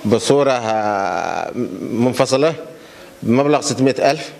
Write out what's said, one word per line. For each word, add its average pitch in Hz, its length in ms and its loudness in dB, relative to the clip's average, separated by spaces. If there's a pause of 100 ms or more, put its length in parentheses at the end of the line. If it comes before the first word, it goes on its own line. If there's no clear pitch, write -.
بصورة، 135 480 2
آه، 98 1000 -2 (280)
منفصلة 131 720 0 (680)
بمبلغ 139 380 2
ستمائة 131 500 0
ألف 151 300 -6